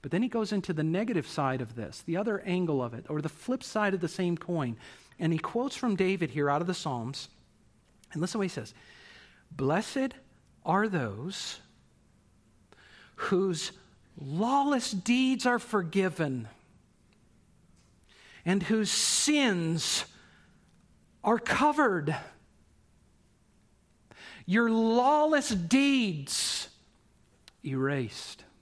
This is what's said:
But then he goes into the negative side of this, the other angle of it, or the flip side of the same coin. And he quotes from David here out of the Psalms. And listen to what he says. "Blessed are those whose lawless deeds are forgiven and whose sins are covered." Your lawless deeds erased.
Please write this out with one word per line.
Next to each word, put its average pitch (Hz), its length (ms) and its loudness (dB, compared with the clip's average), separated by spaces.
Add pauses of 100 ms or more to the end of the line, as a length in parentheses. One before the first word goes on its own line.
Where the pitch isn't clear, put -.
But 135 80 -6
then 185 100 2
he 247 80 0
goes 220 220 -2
into 190 220 -2
the 151 100 0
negative 180 440 0
side 131 340 -2
of 113 120 -8
this, 113 300 -10
the 165 140 -4
other 202 240 -2
angle 175 420 0
of 117 100 -6
it, 123 160 -12
or 151 140 -4
the 151 60 -4
flip - 340 -6
side 202 320 0
of 175 60 -4
the 175 60 -2
same 175 300 -2
coin. 139 400 -4 (420)
And 165 120 2
he 160 60 2
quotes 247 380 -2
from 226 200 0
David 180 360 0
here 143 180 0
out 147 120 2
of 170 60 -2
the 185 60 -2
Psalms. 131 560 -6 (840)
And 151 80 -6
listen 175 140 -4
to 226 60 -4
what 196 60 0
he 175 40 -4
says. - 240 -10 (760)
"Blessed 208 640 -2 (500)
are 202 220 2
those 139 720 -6 (1600)
whose 185 580 0 (440)
lawless 240 760 0
deeds 247 540 2
are 240 140 4
forgiven 165 880 -2 (2000)
and 185 200 2
whose 220 260 2
sins 185 1160 2 (1200)
are 220 160 2
covered." 226 760 2 (2250)
Your 226 240 4
lawless 262 800 4
deeds 214 1200 2 (960)
erased. 135 800 -4 (180)